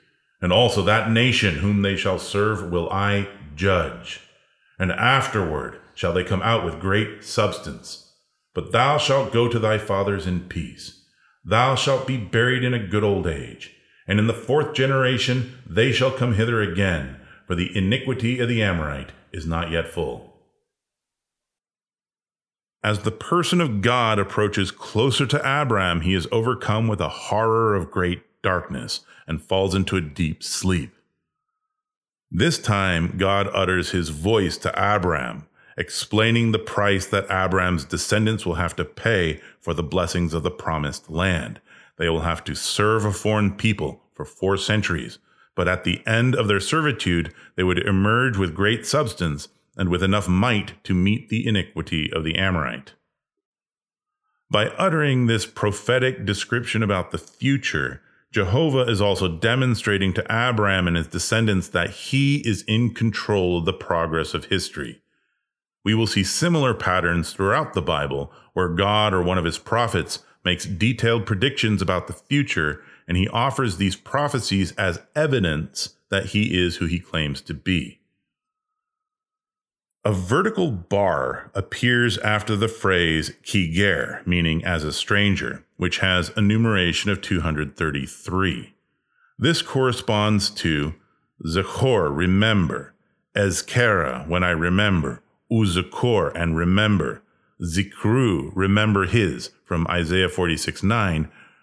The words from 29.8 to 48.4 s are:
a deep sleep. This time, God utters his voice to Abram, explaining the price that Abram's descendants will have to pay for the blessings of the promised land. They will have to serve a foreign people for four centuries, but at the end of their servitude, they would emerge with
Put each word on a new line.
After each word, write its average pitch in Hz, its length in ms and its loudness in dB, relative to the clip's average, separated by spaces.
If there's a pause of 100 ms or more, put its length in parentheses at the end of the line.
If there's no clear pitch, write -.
a 92 40 0
deep 78 440 -6
sleep. 90 500 -2 (1400)
This 131 300 2
time, 92 580 0
God 98 340 2
utters 92 380 0
his 82 200 -2
voice 95 480 0
to 101 360 0
Abram, 78 540 -2 (280)
explaining 113 760 2
the 107 80 0
price 101 460 0
that 98 220 0
Abram's 92 560 2
descendants 104 640 0
will 85 80 0
have 85 220 -2
to 87 80 -4
pay 90 560 0 (200)
for 82 140 -4
the 85 80 -2
blessings 85 500 -2
of 80 120 -2
the 87 80 -2
promised 76 580 -6
land. 82 500 -2 (380)
They 85 120 0
will 82 100 0
have 82 240 -4
to 71 100 -8
serve 107 520 0
a 104 60 0
foreign 104 400 0
people 80 500 -4 (100)
for 76 140 -12
four 95 320 -2
centuries, 92 600 -2 (360)
but 87 120 0
at 90 180 0
the 87 220 -2
end 117 280 2
of 117 120 2
their 101 140 2
servitude, 95 720 -2 (240)
they 92 60 0
would 90 160 2
emerge 107 580 2
with 87 180 0